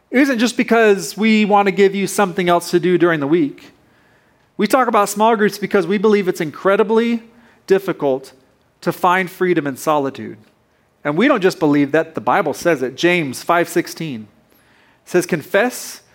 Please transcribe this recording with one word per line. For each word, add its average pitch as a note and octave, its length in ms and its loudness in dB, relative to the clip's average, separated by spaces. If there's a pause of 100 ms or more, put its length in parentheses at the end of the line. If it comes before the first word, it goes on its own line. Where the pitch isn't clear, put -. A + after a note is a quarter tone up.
(100)
isn't C4+ 280 2
just A3+ 180 -2
because G#3+ 600 2
we G#3+ 280 2
want G3+ 220 4
to G3 60 2
give F#3+ 220 2
you G3 120 -2
something F#3 420 -2
else F3 220 0
to F3 100 2
do F3+ 160 2
during E3 240 2
the C#3 60 -2
week. D3 440 -2 (840)
We G#3 100 0
talk B3+ 200 2
about G#3+ 220 2
small A3 280 2
groups G3+ 220 0
because F#3+ 280 0
we G3+ 120 -2
believe G3+ 300 2
it's F3+ 120 -4
incredibly G#3+ 800 0 (440)
difficult D#3 640 -2 (500)
to E3+ 100 -2
find F3+ 380 0
freedom F3 360 0
in C3+ 100 -6
solitude. C3 640 -4 (640)
And D3 120 -4
we G#3+ 100 2
don't C4+ 140 2
just F3 180 0
believe C#3+ 340 2
that, D#3+ 220 -2
the - 60 -8
Bible C#3 340 -2
says D#3+ 280 -2
it. B2 140 -6
James E3 460 -2
five E3+ 260 0
sixteen D3+ 600 -8 (760)
says, F3 220 -2
"Confess - 760 -4 (120)